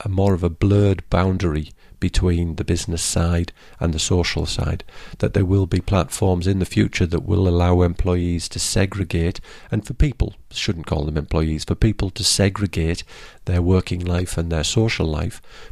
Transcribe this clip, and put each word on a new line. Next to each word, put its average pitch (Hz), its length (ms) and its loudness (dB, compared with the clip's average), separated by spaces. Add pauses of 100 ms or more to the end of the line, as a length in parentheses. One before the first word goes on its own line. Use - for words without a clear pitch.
a - 40 -4
more 95 260 2
of 87 80 0
a 87 80 2
blurred 101 600 2
boundary 87 600 0 (280)
between 85 580 0
the - 80 -4
business 87 360 -2
side 87 520 0 (260)
and 85 160 0
the 78 40 -2
social 85 460 0
side, - 380 -4 (360)
that - 160 -2
there 98 100 4
will 95 220 2
be 92 140 0
platforms 92 680 0
in 98 100 2
the 90 60 0
future - 420 0
that 82 180 -2
will 92 220 2
allow 87 360 4
employees 87 640 0
to - 100 -10
segregate, 95 800 -2 (300)
and 107 160 -2
for 127 80 -8
people, - 400 0 (160)
shouldn't - 360 -6
call 78 180 -2
them 78 120 -4
employees, 80 480 0
for 90 120 -2
people 101 340 2
to - 140 -6
segregate 95 800 0 (400)
their 90 180 0
working 90 380 2
life 87 360 -2
and 82 140 -2
their 80 140 0
social 110 420 0
life, 80 340 -4 (320)